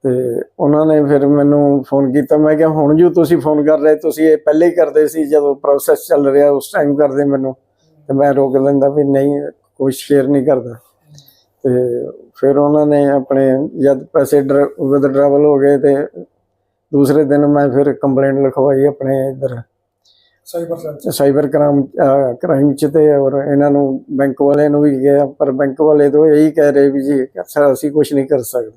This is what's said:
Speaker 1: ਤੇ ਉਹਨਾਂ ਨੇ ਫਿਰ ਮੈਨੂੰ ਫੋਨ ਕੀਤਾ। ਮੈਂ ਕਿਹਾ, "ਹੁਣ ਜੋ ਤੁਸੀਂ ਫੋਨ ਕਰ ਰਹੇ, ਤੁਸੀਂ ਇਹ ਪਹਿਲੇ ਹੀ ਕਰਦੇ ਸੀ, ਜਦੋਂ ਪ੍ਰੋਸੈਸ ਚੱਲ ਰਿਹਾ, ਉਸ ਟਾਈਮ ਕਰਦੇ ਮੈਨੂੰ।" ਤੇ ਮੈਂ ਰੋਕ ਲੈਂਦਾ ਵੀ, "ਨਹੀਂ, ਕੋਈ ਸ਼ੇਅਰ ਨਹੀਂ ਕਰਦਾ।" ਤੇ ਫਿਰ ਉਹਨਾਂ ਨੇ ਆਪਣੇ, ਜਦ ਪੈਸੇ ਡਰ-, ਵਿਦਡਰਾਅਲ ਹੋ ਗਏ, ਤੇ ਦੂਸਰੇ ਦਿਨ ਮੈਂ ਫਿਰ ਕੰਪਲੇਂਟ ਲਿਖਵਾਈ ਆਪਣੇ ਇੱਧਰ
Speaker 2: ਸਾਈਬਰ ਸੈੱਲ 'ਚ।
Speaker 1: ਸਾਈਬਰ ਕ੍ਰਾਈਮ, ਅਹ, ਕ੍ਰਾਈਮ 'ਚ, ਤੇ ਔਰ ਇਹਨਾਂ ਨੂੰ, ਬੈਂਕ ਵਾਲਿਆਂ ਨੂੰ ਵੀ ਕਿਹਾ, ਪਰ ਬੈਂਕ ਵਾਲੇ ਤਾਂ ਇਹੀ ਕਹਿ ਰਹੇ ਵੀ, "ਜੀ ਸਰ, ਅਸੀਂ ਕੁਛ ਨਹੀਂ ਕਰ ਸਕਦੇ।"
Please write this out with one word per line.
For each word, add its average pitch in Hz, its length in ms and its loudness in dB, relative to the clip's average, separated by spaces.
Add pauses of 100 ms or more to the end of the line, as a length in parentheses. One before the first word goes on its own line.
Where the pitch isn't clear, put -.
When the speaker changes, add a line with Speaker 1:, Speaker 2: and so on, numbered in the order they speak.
Speaker 1:
ਤੇ 127 340 -4 (180)
ਉਹਨਾਂ 151 280 0
ਨੇ 156 180 2
ਫਿਰ 139 220 0
ਮੈਨੂੰ 143 600 2
ਫੋਨ 139 240 -2
ਕੀਤਾ। 147 240 0
ਮੈਂ 151 200 2
ਕਿਹਾ, 160 120 2
"ਹੁਣ 151 280 0
ਜੋ 170 140 4
ਤੁਸੀਂ 165 280 0
ਫੋਨ 147 280 -2
ਕਰ 156 120 2
ਰਹੇ, 151 180 2
ਤੁਸੀਂ 156 320 -2
ਇਹ 156 80 4
ਪਹਿਲੇ 151 300 0
ਹੀ 170 40 4
ਕਰਦੇ 151 380 2
ਸੀ, 156 160 -4
ਜਦੋਂ 143 300 0
ਪ੍ਰੋਸੈਸ 143 440 0 (100)
ਚੱਲ 147 180 0
ਰਿਹਾ, 143 240 2
ਉਸ 139 240 -4
ਟਾਈਮ 143 220 0
ਕਰਦੇ 143 280 0
ਮੈਨੂੰ।" 135 300 -4 (540)
ਤੇ 139 60 -4
ਮੈਂ 143 200 0
ਰੋਕ 135 220 0
ਲੈਂਦਾ 139 320 0
ਵੀ, 147 160 -2
"ਨਹੀਂ, 139 360 -2 (380)
ਕੋਈ 131 140 -2
ਸ਼ੇਅਰ 135 340 -2
ਨਹੀਂ 139 200 0
ਕਰਦਾ।" 123 280 -2 (880)
ਤੇ 135 80 -2 (640)
ਫਿਰ 139 240 0
ਉਹਨਾਂ 147 280 2
ਨੇ 143 220 2
ਆਪਣੇ, 135 600 0
ਜਦ 139 360 -2
ਪੈਸੇ 143 360 0
ਡਰ-, 139 300 0 (120)
ਵਿਦਡਰਾਅਲ 139 640 0
ਹੋ 147 140 2
ਗਏ, 139 200 0
ਤੇ 139 180 2 (960)
ਦੂਸਰੇ 143 320 2
ਦਿਨ 147 220 0
ਮੈਂ 143 220 2
ਫਿਰ 139 240 0
ਕੰਪਲੇਂਟ 139 460 -2
ਲਿਖਵਾਈ 135 460 0
ਆਪਣੇ 135 440 -2
ਇੱਧਰ 131 340 -8 (840)
Speaker 2:
ਸਾਈਬਰ 170 320 -10
ਸੈੱਲ 151 200 -14
'ਚ। - 120 -10
Speaker 1:
ਸਾਈਬਰ 143 400 0
ਕ੍ਰਾਈਮ, 143 340 0
ਅਹ, 135 520 0
ਕ੍ਰਾਈਮ 143 400 0
'ਚ, 147 200 -4
ਤੇ 151 220 4
ਔਰ 139 160 0 (200)
ਇਹਨਾਂ 143 180 2
ਨੂੰ, 139 420 -2
ਬੈਂਕ 139 300 -2
ਵਾਲਿਆਂ 147 280 2
ਨੂੰ 147 120 0
ਵੀ 139 180 0
ਕਿਹਾ, 143 260 2
ਪਰ 139 240 -4
ਬੈਂਕ 135 300 -4
ਵਾਲੇ 151 300 2
ਤਾਂ 151 160 4
ਇਹੀ 151 240 4
ਕਹਿ 147 220 0
ਰਹੇ 139 180 2
ਵੀ, 135 120 -4
"ਜੀ 135 240 -2 (200)
ਸਰ, 143 260 0
ਅਸੀਂ 143 180 -4
ਕੁਛ 147 220 -2
ਨਹੀਂ 135 140 -2
ਕਰ 131 160 0
ਸਕਦੇ।" 113 340 -8